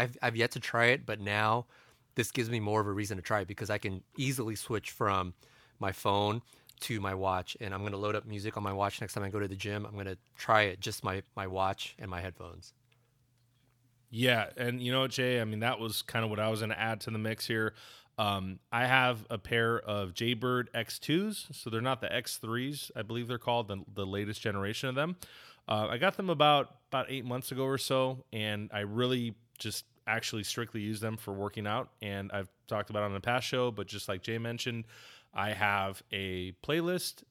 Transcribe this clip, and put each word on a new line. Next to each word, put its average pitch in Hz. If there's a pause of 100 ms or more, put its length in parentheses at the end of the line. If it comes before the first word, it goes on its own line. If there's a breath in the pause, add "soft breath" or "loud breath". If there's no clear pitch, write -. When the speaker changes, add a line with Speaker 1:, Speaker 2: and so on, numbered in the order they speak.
Speaker 1:
I've, 120
I've 117
yet 113
to 127
try 117
it, 127
but 107
now 107 (500 soft breath)
this 113
gives 117
me 117
more 107
of 104
a 104
reason 104
to 92
try 107
it 90
because 101
I 104
can 95 (140)
easily 127
switch -
from 95 (460 soft breath)
my 98
phone 104 (360 soft breath)
to 110
my 98
watch, 95
and 101
I'm 98
gonna 101
load 104
up 107
music 107
on 104
my 98
watch 98
next 104
time 104
I 98
go 104
to 101
the 98
gym. 104
I'm 104
gonna 95 (180)
try 110
it, 95
just 101
my, 98 (120)
my 98
watch 95
and 101
my 87
headphones. 87 (1400)
Speaker 2:
Yeah, 117
and 123
you 123
know 131
what, 131
Jay? 127
I 113
mean, 107
that 117
was 113
kinda 113
what 104
I 110
was 110
gonna 110
add 110
to -
the 110
mix 110
here. 110 (440 loud breath)
Um, 98 (120)
I 120
have 127
a 117
pair 117
of 101
Jaybird 120
X 117
twos, 190
so -
they're 113
not 127
the 101
X -
threes, 123
I 117
believe 117
they're 120
called, 120
the, 98 (100)
the 98
latest 101
generation 101
of 127
them. 160 (520 loud breath)
Uh, 107
I 120
got 185
them 190
about, 147 (140)
about 131
eight 131
months 123
ago 131
or 135
so, 131
and 107
I 104
really 117 (240)
just - (220)
actually 110
strictly 113
use 107
them 110
for 104
working 101
out, 113 (120)
and 98
I've 98 (200)
talked 104
about 104
it 104
on 98
a 95
past 120
show, 123
but 104
just -
like 95
Jay 113
mentioned, 117 (500 loud breath)
I 104
have 101 (100)
a 92 (100)
playlist 170